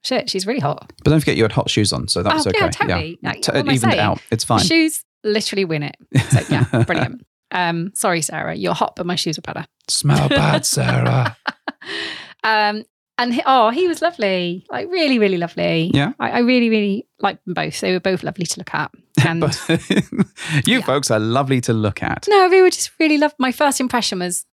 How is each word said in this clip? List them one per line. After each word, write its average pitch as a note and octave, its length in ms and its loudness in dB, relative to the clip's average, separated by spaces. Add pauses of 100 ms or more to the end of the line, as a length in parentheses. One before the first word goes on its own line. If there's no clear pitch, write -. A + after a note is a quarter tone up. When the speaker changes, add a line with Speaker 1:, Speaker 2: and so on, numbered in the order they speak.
Speaker 1:
shit, - 260 -4
she's F#3+ 160 -6
really B3+ 140 -4
hot." - 320 -6 (100)
Speaker 2:
But C#3+ 80 2
don't D#3 100 6
forget D3 160 0
you G#2+ 60 2
had G#2+ 100 2
hot - 180 0
shoes G#2+ 220 0
on, C2 140 -6
so - 160 -2
that G#2 120 0
was D#4 120 0
Speaker 1:
Oh, F#2+ 40 0
Speaker 2:
okay. G#4 160 0
Speaker 1:
yeah, - 40 0
totally. D#3+ 520 -4
Speaker 2:
Yeah. - 80 -6
Speaker 1:
Like, - 120 -8
Speaker 2:
T-, - 100 -2
Speaker 1:
what - 80 0
am C#3+ 100 -2
I - 20 4
Speaker 2:
evened A#2 200 2
it - 40 2
Speaker 1:
saying? G#2 100 2
Speaker 2:
out. - 140 -2 (100)
It's A2 140 -2
fine. A2+ 160 2
Speaker 1:
Shoes D#4+ 420 2 (220)
literally G#3 400 0
win D#3+ 180 -2
it. - 140 -8 (340)
So, C3+ 160 4
Speaker 2:
<laughs> - 40 -8
Speaker 1:
yeah, B2+ 340 2
brilliant. D3+ 380 -2 (300)
Um, E3+ 420 -2
sorry, E3+ 280 0
Sarah, D#3+ 320 -6
you're E3+ 200 -2
hot, - 200 -2
but F3 120 -8
my F3 100 -4
shoes D#3 200 -4
are D#3 60 -14
better. D#3+ 240 -10 (220)
Speaker 2:
Smell C#3+ 400 2
bad, D3+ 360 2
Sarah. B2 760 0
Speaker 1:
<laughs> - 40 -8 (960)
Um, G#3+ 420 0 (340)
and A#3+ 160 0
he, C4 100 -2
oh, B3+ 260 6
he E4 160 0
was E4+ 140 -2
lovely, F#3 680 -2
like, - 180 -6
really, D#4 300 0
really G3 180 4
lovely. E3+ 560 0
Speaker 2:
Yeah. C#3+ 260 2
Speaker 1:
I, - 120 -4
I - 80 0
really, A#3+ 320 4
really G#3 360 0 (120)
liked F#3+ 260 -4
them F3+ 80 -8
both. D#3 280 -4
They F#3 120 0
were F3+ 80 0
both F#3+ 220 -2
lovely E3 240 -6
to - 140 -8
look - 140 -12
at. D3+ 220 -4
Speaker 2:
<laughs> - 300 0
Speaker 1:
And E3 140 0
Speaker 2:
But D3+ 280 -2
<laughs> - 220 0 (760)
you - 120 2
Speaker 1:
Yeah. - 20 2
Speaker 2:
folks C3+ 300 0
are A2 80 2
lovely B2+ 440 2
to A#2 120 0
look G#2+ 280 0
at. - 280 -4
Speaker 1:
No, G4 180 6
we F#4 140 6
were F4+ 80 8
just - 280 -6
really D4+ 200 4
loved. D4+ 200 2
My B3+ 140 0
first C#4 280 0
impression A#3 400 -2
was F3+ 260 -6 (120)